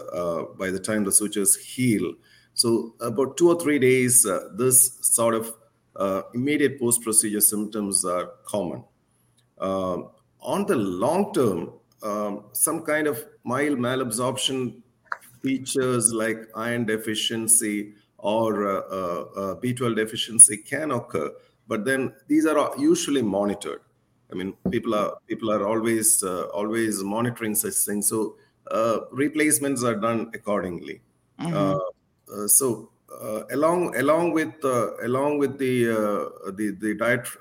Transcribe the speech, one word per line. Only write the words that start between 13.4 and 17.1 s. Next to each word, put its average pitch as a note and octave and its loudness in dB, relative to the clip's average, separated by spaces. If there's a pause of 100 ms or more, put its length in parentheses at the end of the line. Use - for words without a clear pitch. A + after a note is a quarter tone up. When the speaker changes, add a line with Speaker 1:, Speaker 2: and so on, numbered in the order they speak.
Speaker 1:
mild C3+ 0
malabsorption B2 -2 (600)
features B2+ 2
like A2 0 (140)
iron A#2+ -2
deficiency A2 0 (240)